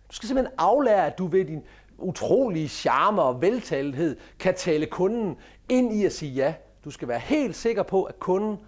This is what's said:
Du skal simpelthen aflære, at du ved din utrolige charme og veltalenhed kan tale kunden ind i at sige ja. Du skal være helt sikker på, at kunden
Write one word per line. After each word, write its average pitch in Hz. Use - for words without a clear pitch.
Du -
skal -
simpelthen 254
aflære, 208
at -
du 185
ved 185
din 151
utrolige 160
charme 165
og 127
veltalenhed 151
kan 180
tale 156
kunden 196
ind 247
i 208
at 180
sige 147
ja. 135
Du 147
skal -
være 120
helt 233
sikker 226
på, 190
at -
kunden 202